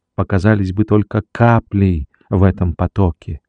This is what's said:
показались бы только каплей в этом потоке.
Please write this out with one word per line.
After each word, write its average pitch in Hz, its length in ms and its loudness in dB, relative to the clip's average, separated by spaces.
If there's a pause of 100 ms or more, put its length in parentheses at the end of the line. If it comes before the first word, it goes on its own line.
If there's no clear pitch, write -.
(140)
показались 98 580 0
бы 104 120 -2
только 104 380 0 (100)
каплей 101 760 0 (200)
в 92 140 2
этом 90 320 0
потоке. 87 760 -4